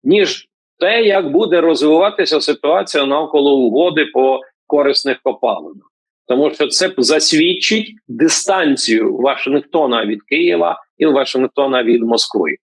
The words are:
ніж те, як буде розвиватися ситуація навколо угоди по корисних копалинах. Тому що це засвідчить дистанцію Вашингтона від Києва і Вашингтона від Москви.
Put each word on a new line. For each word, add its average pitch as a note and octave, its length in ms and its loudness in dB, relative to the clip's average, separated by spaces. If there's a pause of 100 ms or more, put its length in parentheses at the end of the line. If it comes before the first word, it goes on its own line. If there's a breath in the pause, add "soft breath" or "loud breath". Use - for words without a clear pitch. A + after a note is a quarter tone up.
ніж F3+ 440 0 (320)
те, A3+ 240 0
як G3 280 0
буде F3 300 2
розвиватися D#3+ 800 2
ситуація D3+ 640 -2
навколо C#3+ 500 0
угоди C#3+ 500 2
по C3 340 0 (280 loud breath)
корисних C#3 560 0
копалинах. G2+ 680 -6 (360)
Тому C3+ 240 2
що D3 160 -2
це F#3 300 -2
засвідчить E3 960 0 (120)
дистанцію C3+ 1080 0
Вашингтона C3+ 880 -2
від G#2 180 -6
Києва E3+ 580 0 (160)
і D#3 80 0
Вашингтона C3 760 0
від A#2 200 2
Москви. A2 520 -2 (100)